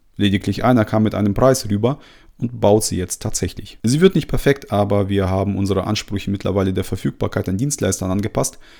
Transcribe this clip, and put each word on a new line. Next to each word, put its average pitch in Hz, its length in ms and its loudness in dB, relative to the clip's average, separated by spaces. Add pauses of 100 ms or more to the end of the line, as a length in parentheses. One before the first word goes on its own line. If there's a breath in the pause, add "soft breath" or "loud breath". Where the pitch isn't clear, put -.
(180)
Lediglich 101 440 0
einer 117 220 4
kam 110 200 2
mit 101 100 0
einem 101 180 0
Preis 123 380 2
rüber 113 280 0 (380 soft breath)
und 117 240 -6
baut 107 240 4
sie - 140 -4
jetzt - 240 -6
tatsächlich. - 600 -6
Sie 139 200 2
wird 190 120 6
nicht 151 140 -2
perfekt, - 420 0
aber 101 380 0
wir 98 220 0
haben 98 260 0
unsere 95 280 0
Ansprüche 104 460 -4
mittlerweile 98 440 0
der 95 100 -2
Verfügbarkeit - 640 -4
an 92 80 0
Dienstleistern 98 540 -2
angepasst 107 480 -4 (220 soft breath)